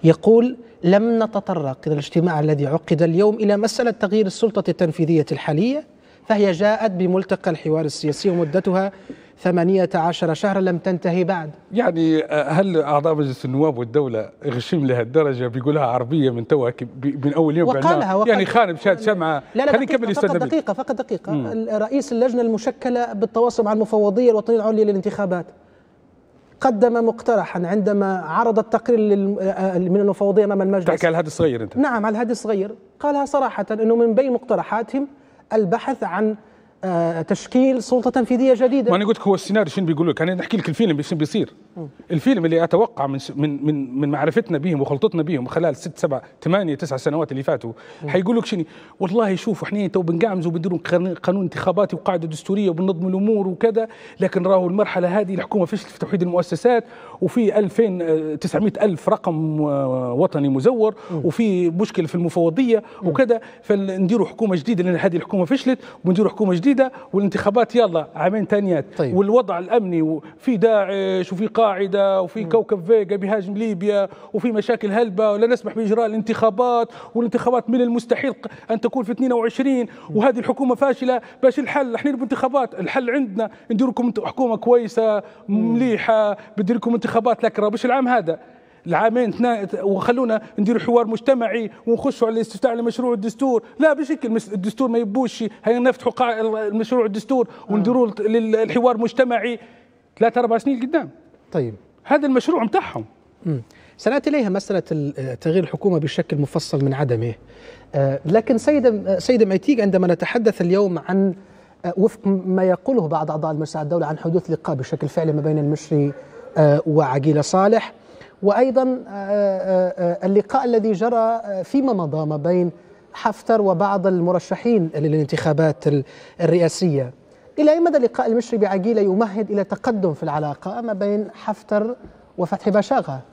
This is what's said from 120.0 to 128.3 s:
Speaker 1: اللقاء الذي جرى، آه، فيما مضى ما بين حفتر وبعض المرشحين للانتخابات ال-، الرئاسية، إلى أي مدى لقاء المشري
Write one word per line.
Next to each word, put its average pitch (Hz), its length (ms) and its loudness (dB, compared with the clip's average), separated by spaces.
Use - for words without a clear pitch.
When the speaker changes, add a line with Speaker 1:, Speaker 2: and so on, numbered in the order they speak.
Speaker 1:
اللقاء 202 400 2
الذي 220 260 2
جرى، 226 240 0
آه، 226 460 -2
فيما 262 320 0
مضى 156 320 -2
ما 151 120 -2
بين 175 340 2
حفتر 220 480 0
وبعض 196 460 0
المرشحين 180 880 0
للانتخابات 151 920 0
ال-، 143 160 2
الرئاسية، 160 720 2
إلى 302 120 6
أي 330 80 4
مدى 339 180 2
لقاء 247 300 2
المشري 233 300 0